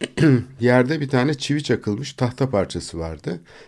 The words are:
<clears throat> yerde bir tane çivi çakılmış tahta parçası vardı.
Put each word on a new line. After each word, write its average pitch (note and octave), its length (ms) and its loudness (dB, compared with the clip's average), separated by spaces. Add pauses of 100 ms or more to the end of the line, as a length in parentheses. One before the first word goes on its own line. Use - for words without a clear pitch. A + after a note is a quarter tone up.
(200)
<clears throat> C#3 200 6 (200)
yerde B2 400 4
bir C#3+ 80 -6
tane C#3 260 2
çivi D3 280 -4
çakılmış - 500 -2
tahta B2+ 380 -2
parçası F2 480 -4
vardı. E2 420 -8 (280)